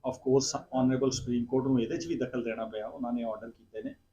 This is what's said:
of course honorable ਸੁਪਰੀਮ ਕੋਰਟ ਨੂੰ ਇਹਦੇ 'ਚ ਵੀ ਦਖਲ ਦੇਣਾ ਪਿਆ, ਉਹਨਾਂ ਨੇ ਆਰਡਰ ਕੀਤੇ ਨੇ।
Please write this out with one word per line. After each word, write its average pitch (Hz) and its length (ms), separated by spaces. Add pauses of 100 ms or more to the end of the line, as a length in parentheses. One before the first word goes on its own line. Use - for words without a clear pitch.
of 123 60
course 135 480
honorable 131 480
ਸੁਪਰੀਮ 120 340
ਕੋਰਟ 131 200
ਨੂੰ 127 180
ਇਹਦੇ 160 140
'ਚ - 100
ਵੀ 156 100
ਦਖਲ 120 280
ਦੇਣਾ 113 200
ਪਿਆ, 110 240
ਉਹਨਾਂ 123 240
ਨੇ 120 100
ਆਰਡਰ 113 280
ਕੀਤੇ - 320
ਨੇ। 120 120 (180)